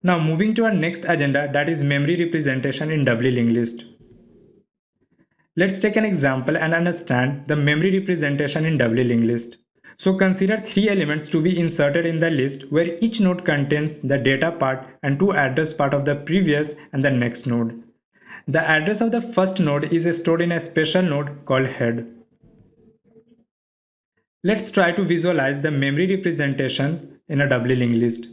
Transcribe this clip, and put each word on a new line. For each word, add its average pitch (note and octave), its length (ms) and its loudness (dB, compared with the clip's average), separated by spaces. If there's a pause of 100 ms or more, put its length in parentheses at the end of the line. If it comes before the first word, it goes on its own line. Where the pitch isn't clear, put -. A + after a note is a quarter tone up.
Now F3+ 160 2
moving E3 360 0
to A3+ 100 0
our A3 100 2
next E3+ 360 -2
agenda, C#3+ 420 0
that C#3+ 160 0
is D3+ 160 -2
memory C#3+ 400 0
representation D3+ 680 -2
in D#3 140 0
doubly B2+ 280 2
linked A#2 200 2
list. A#2 320 -2 (1700)
Let's F#3+ 240 0
take G#3+ 160 2
an A3 80 2
example C#3+ 500 0
and D#3+ 180 0
understand C#3+ 760 0
the D3+ 80 0
memory D#3 420 2
representation D3+ 680 -2
in D#3+ 120 0
doubly A#2+ 260 2
linked A#2 220 2
list. A#2 320 -2 (400)
So F#3+ 160 0
consider F#3+ 440 2
three G#3 300 0
elements D3+ 420 0
to D#3+ 120 0
be F3 180 0
inserted D#3+ 460 0
in E3 120 -2
the E3 120 2
list C#3 420 -2
where E3+ 300 0
each A3+ 180 -2
node F3+ 240 2
contains D3+ 560 0
the C3+ 180 0
data C3+ 360 2
part C3 340 -2 (160)
and C#3 160 0
two G3 140 2
address D3 400 0
part C#3+ 200 0
of C#3 120 0
the C#3+ 100 2
previous D3+ 640 0 (160)
and C3+ 100 -2
the C#3 80 2
next A#2+ 340 -2
node. A#2 380 -2 (640)
The D#3+ 140 0
address D#3 400 2
of A#3 100 2
the A#3 80 0
first F#3+ 400 0
node D3+ 320 0
is E3 260 0
stored E3 220 0
in E3+ 140 0
a E3 80 -2
special D#3+ 400 0
node C#3+ 420 -2
called C3 240 2
head. A#2 420 -4 (2250)
Let's G#3 260 0
try F3 220 2
to G3 100 0
visualize D#3 580 0
the D3+ 100 -2
memory C#3 440 0
representation C#3+ 1120 -2
in C#3+ 140 -2
a C#3 80 0
doubly B2+ 260 2
linked A#2+ 220 2
list. A#2 360 0